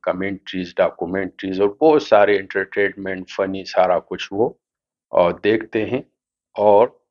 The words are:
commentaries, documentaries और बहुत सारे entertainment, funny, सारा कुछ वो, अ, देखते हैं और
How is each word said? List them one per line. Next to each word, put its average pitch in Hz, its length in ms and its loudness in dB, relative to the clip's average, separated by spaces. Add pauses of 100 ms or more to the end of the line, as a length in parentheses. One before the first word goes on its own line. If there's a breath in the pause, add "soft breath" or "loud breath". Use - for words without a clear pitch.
commentaries, 92 720 -6
documentaries 92 840 -4
और 101 200 0
बहुत 151 260 4
सारे 104 300 6
entertainment, 95 960 -4
funny, 95 340 -4
सारा 90 340 2
कुछ - 320 -10
वो, 104 300 -6 (540)
अ, 87 160 4
देखते 107 540 -4
हैं 123 260 -8 (440)
और 104 560 2